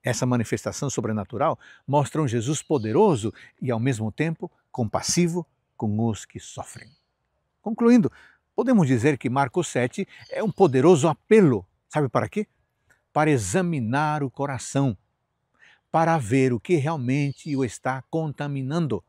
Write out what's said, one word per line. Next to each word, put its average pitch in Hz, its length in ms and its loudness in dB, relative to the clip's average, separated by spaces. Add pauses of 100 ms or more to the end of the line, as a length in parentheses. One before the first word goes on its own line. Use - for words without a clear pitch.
Essa 127 220 -2
manifestação 123 640 -2
sobrenatural 110 680 -4 (280)
mostra 147 340 0
um 147 60 0
Jesus 120 360 -2
poderoso 120 680 0 (300)
e, 123 80 -6
ao 113 100 -2
mesmo 110 320 -2
tempo, 165 400 -6 (200)
compassivo 165 760 -2 (320)
com 110 300 -2
os 107 180 -6
que - 140 -18
sofrem. - 520 -18 (720)
Concluindo, 233 500 4 (440)
podemos 233 320 4
dizer 131 300 2
que - 120 -4
Marcos 139 380 -2
sete 131 400 -4 (240)
é 190 120 -4
um 196 80 -2
poderoso 151 560 6
apelo. 151 580 4 (220)
Sabe 135 220 -2
para - 180 0
quê? 208 200 -6 (640)
Para 156 160 2
examinar 147 960 -2
o 131 80 -6
coração, 139 680 -4 (920)
para 165 260 2
ver 131 340 2
o 117 80 -2
que 180 160 0
realmente 143 800 -2
o 131 80 -2
está 131 460 -6
contaminando. 143 1000 -4